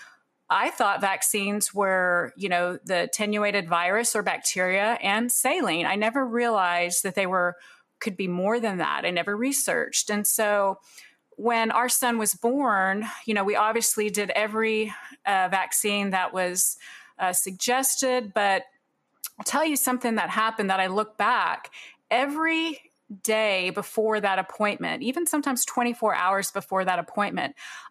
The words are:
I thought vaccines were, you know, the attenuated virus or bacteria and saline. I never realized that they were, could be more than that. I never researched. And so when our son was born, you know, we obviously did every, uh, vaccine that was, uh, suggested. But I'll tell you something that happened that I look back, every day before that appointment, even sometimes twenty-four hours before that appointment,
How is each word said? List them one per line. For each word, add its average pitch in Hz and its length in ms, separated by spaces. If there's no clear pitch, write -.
I 220 180
thought 208 300
vaccines 202 720
were, 185 640
you 190 120
know, 180 360
the 180 180
attenuated 208 680
virus 185 480
or 202 80
bacteria 190 760
and 220 300
saline. 214 560
I 180 80
never 226 320
realized 190 800
that 185 100
they 196 140
were, 180 260
could 196 160
be 190 100
more 185 320
than 208 200
that. 147 260
I 175 60
never 180 260
researched. 208 760
And 208 160
so 202 540
when 226 340
our 247 180
son 240 300
was 208 160
born, 214 720
you 220 60
know, 202 120
we 202 100
obviously 220 560
did 196 200
every, 220 600
uh, 190 280
vaccine 202 580
that 185 240
was, 180 440
uh, 185 120
suggested. 247 1040
But 196 300
I'll 208 60
tell 294 200
you 302 120
something 247 400
that 180 140
happened 220 400
that 190 100
I 190 80
look 208 280
back, 208 540
every 311 720
day 208 460
before 214 500
that 190 180
appointment, 185 640
even 285 240
sometimes 285 380
twenty-four 233 500
hours 190 380
before 190 320
that 180 160
appointment, 175 560